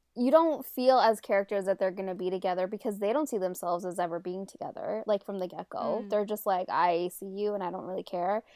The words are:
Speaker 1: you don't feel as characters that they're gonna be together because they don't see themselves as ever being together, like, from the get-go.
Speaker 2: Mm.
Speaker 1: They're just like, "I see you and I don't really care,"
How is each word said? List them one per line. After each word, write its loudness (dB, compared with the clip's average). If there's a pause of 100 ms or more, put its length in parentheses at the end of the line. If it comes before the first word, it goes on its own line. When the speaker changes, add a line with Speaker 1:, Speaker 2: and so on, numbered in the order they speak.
(160)
Speaker 1:
you 2
don't 6
feel 6
as 6
characters 0
that 0
they're 2
gonna -6
be -2
together 0
because -6
they 2
don't 0
see -4
themselves -2
as -4
ever -2
being -8
together, -8
like, 0
from -6
the -4
get-go. -4
Speaker 2:
Mm. -10
Speaker 1:
They're 2
just -4
like, 2
"I 2
see -12
you -4
and -4
I -4
don't -8
really -6
care," -2 (120)